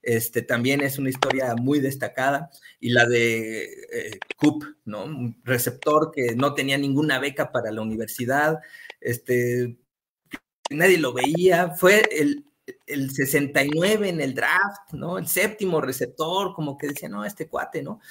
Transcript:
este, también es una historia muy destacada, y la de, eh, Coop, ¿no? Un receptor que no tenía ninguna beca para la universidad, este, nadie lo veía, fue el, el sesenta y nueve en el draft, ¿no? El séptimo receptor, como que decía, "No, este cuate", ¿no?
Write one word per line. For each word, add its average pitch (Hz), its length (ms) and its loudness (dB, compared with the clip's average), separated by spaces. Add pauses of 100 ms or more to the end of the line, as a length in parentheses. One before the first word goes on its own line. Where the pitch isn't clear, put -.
este, 117 400 0
también 131 400 0
es 135 160 -2
una 135 120 -2
historia 131 460 0
muy 131 240 0
destacada, 135 720 -2 (300)
y 117 120 -4
la 120 140 6
de, 113 580 0 (280)
eh, 110 280 -8 (180)
Coop, 151 260 2 (220)
¿no? 104 180 -8
Un 123 400 -8
receptor 151 680 0
que 120 240 -2
no 139 180 0
tenía 139 240 0
ninguna 139 420 2
beca 139 320 -2
para 110 200 -2
la 110 100 -4
universidad, 123 800 0 (420)
este, 123 760 0 (920)
nadie 175 280 6
lo 131 160 0
veía, 170 580 2
fue 196 400 6
el, 147 340 0 (400)
el 135 260 -4
sesenta 139 520 0
y 143 60 0
nueve 196 400 2
en 165 120 -2
el 135 120 -2
draft, 185 600 -2
¿no? 170 240 -6
El 170 100 -6
séptimo 185 540 0
receptor, 165 720 -2
como 143 240 -6
que 147 100 -6
decía, - 220 -8
"No, 104 160 -8
este - 220 -8
cuate", - 360 -6
¿no? 160 160 -10 (120)